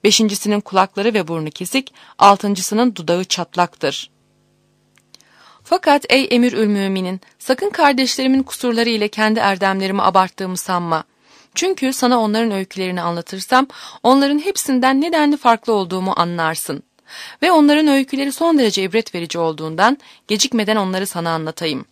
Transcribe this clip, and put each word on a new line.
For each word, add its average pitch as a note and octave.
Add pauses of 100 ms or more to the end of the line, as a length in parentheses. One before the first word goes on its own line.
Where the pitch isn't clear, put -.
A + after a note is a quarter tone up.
beşincisinin G#3
kulakları G3
ve F3+
burnu D#3+
kesik, C4 (240)
altıncısının G3+
dudağı F3
çatlaktır. - (1500)
Fakat D4
ey C4
Emirül A#3+
Müminin, F#3+ (180)
sakın -
kardeşlerimin C4
kusurları A#3
ile G#3+
kendi A3
erdemlerimi F#3+
abarttığımı F#3
sanma. F3 (500)
Çünkü D#4+
sana B3
onların A3
öykülerini F#3
anlatırsam, F#3+ (360)
onların C#4
hepsinden C4+
nedenli D4+
farklı A#3
olduğumu F#3
anlarsın. E3 (600)
Ve F4
onların D4+
öyküleri C4+
son E4
derece G#3
ibret G3
verici E3+
olduğundan, D#3+ (300)
gecikmeden G#3+
onları F#3+
sana E3+
anlatayım. D#3+